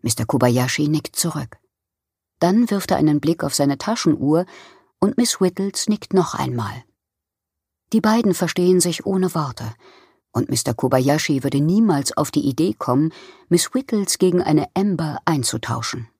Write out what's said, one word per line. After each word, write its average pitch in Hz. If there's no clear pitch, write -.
Mister 117
Kobayashi 127
nickt 151
zurück. 151
Dann 214
wirft 196
er -
einen 151
Blick 165
auf 147
seine 139
Taschenuhr 170
und 202
Miss 240
Whittles 190
nickt -
noch 180
einmal. 117
Die 220
beiden 220
verstehen 180
sich 170
ohne 185
Worte, 120
und -
Mister -
Kobayashi 135
würde -
niemals 165
auf 151
die -
Idee 160
kommen, 143
Miss -
Whittles 226
gegen 180
eine 151
Amber 165
einzutauschen. 120